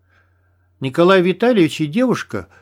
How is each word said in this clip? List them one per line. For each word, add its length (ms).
Николай 420
Витальевич 580
и 60
девушка 600